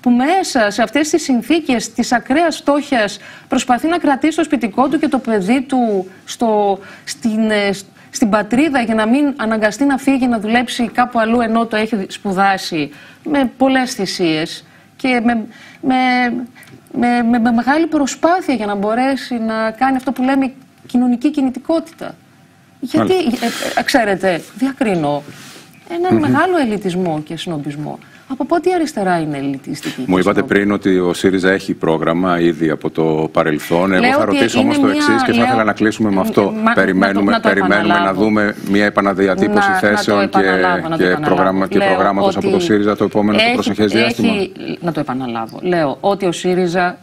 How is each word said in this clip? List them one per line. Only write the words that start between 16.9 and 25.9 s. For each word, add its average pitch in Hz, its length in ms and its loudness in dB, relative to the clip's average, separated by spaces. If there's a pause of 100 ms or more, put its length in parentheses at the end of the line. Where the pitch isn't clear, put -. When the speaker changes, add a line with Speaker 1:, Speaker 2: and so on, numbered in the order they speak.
Speaker 1:
με, 240 320 2
με, 247 80 2
με 233 140 2
μεγάλη 269 340 2
προσπάθεια 320 680 0
για 214 120 -4
να 202 80 -2
μπορέσει 247 600 -2
να 220 360 -4
κάνει 262 260 0
αυτό 254 160 -4
που 254 100 -4
λέμε 269 300 0 (340)
κοινωνική 247 440 0
κινητικότητα. 294 840 -4 (680)
Γιατί, 247 300 0
Speaker 2:
Μάλιστα. 262 320 0
Speaker 1:
ε, - 20 0 (320)
ε, - 20 -4
ξέρετε, 190 600 0 (120)
διακρίνω 185 680 -2 (680)